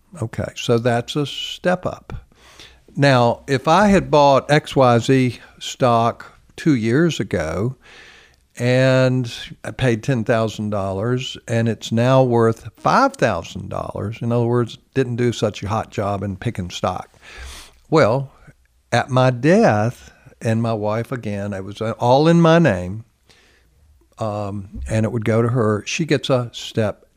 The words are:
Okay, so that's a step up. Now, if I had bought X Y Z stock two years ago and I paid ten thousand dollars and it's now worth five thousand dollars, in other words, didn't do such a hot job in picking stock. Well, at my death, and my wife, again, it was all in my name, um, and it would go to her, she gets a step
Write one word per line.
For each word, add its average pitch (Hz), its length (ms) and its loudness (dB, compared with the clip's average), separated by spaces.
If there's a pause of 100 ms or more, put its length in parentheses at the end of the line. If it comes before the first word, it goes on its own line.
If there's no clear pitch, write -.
(220)
Okay, - 340 -6
so 120 200 0
that's 120 400 -2
a 147 80 -2
step - 600 -6
up. - 260 -12 (840)
Now, 127 500 4
if 135 200 -2
I 185 220 4
had 156 220 4
bought 143 400 4
X 151 260 0
Y 120 220 6
Z 127 400 0 (200)
stock 117 800 -2 (200)
two 156 180 2
years 127 440 2
ago 92 560 -4 (840)
and 127 760 2 (320)
I 113 60 -12
paid 113 320 -2
ten 120 220 -2
thousand 110 440 -2
dollars 104 720 -4 (100)
and 117 220 0
it's - 200 -6
now 127 320 4
worth 117 540 2
five 233 380 2
thousand 95 560 -4
dollars, 101 500 -8
in 117 100 -4
other 120 140 2
words, 120 320 0 (160)
didn't 120 240 -2
do 120 160 0
such 110 300 -4
a 98 60 -8
hot 107 220 -4
job 101 320 -4
in 98 140 -6
picking 101 320 -6
stock. - 400 -6 (800)
Well, 135 420 2 (640)
at 117 160 0
my 127 220 2
death, 127 840 2 (300)
and 113 180 0
my 117 140 -2
wife, 107 380 -4
again, 104 420 -6
it 95 100 -10
was 98 160 -12
all 123 480 2
in 170 140 6
my 160 160 6
name, 101 460 0 (1120)
um, 104 680 -8
and 110 200 0
it 101 60 -2
would 113 120 -4
go 113 160 2
to 120 80 2
her, 107 380 0
she - 180 -4
gets 143 240 -2
a 123 240 0
step - 540 -6 (100)